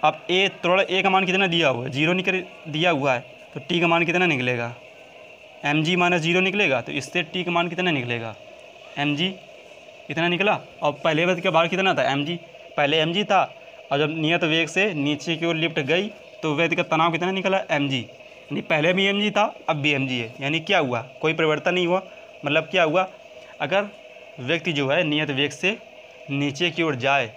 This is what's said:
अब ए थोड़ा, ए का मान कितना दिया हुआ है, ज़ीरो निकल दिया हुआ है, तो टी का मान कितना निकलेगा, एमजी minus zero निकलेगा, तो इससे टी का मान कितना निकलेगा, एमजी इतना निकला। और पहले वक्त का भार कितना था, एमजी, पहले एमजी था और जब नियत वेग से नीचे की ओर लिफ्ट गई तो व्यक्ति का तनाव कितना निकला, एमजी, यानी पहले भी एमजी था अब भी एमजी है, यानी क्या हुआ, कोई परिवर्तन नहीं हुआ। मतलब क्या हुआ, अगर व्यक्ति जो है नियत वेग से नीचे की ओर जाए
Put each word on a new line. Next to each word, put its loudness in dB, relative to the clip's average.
अब 0
ए 4
थोड़ा, 4
ए 0
का 4
मान 4
कितना 2
दिया 2
हुआ 0
है, -6
ज़ीरो 2
निकल 0
दिया 2
हुआ 2
है, 0
तो -10
टी -2
का 2
मान 4
कितना 0
निकलेगा, -2
एमजी 2
minus 2
zero 2
निकलेगा, 0
तो -10
इससे -4
टी -6
का -4
मान 0
कितना -2
निकलेगा, -4
एमजी -2
इतना -2
निकला। 2
और 2
पहले 2
वक्त 0
का 2
भार 4
कितना 2
था, 2
एमजी, 0
पहले 2
एमजी 0
था 4
और 0
जब 0
नियत 0
वेग 2
से 0
नीचे -2
की -4
ओर 0
लिफ्ट -2
गई 0
तो 0
व्यक्ति 0
का -2
तनाव 2
कितना -2
निकला, 0
एमजी, 0
यानी -10
पहले 2
भी 2
एमजी 0
था 2
अब 0
भी 0
एमजी -2
है, -8
यानी -2
क्या 2
हुआ, -2
कोई 0
परिवर्तन 0
नहीं 0
हुआ। 0
मतलब 2
क्या 2
हुआ, 2
अगर 0
व्यक्ति -2
जो 0
है 2
नियत 0
वेग 0
से -4
नीचे -2
की -2
ओर 0
जाए 2